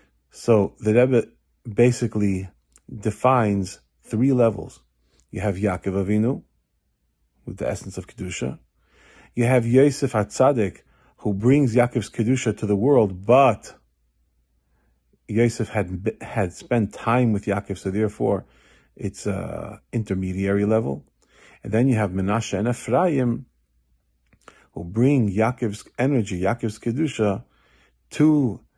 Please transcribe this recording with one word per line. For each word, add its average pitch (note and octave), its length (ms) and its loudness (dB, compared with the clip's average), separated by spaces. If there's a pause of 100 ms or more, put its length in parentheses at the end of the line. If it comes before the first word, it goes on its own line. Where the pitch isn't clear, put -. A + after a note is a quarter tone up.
(320)
So G#2+ 480 2
the G#2+ 160 0
Rebbe B2 320 2 (440)
basically G#2 800 0 (420)
defines G#2 880 -2 (220)
three B2+ 320 0
levels. A2+ 480 0 (480)
You F#2 120 -8
have G2 160 -2
Yaakov F#2+ 460 -2
Avinu, G#2+ 380 -2 (1040)
with F#2+ 120 -12
the - 120 -6
essence F#2+ 300 -8
of F2 80 -10
Kedusha. B2 500 -8 (760)
You B2 80 2
have A#2+ 240 2
Yosef C3+ 460 4
HaTzadik, A2+ 680 0 (380)
who G2+ 180 -4
brings B2 400 2
Yaakov's B2 340 0
Kedusha A#2 480 -2
to - 80 -8
the G#2 100 0
world, G2+ 520 2
but B2 480 4 (1500)
Yosef A#2 420 0
had, F#2+ 520 -4
had F#2+ 320 -4
spent A2 380 -2
time A#2+ 420 0
with G2+ 120 -4
Yaakov, G2 320 -4
so G2 140 -6
therefore G#2 560 -2 (480)
it's - 320 -8
a - 520 -8 (140)
intermediary G2 720 -2
level. A#2+ 400 0 (580)
And G#2 80 -10
then A#2+ 160 4
you A#2+ 100 2
have G#2 120 0
Menashe G2 480 -2
and G#2 100 -2
Ephraim, B2+ 800 0 (1300)
who F2 100 -10
bring A2+ 500 2
Yaakov's A2 500 -2 (140)
energy, A#2+ 440 0
Yaakov's G#2+ 360 -2
Kedusha, A2+ 680 -2 (680)
to D3 500 2 (160)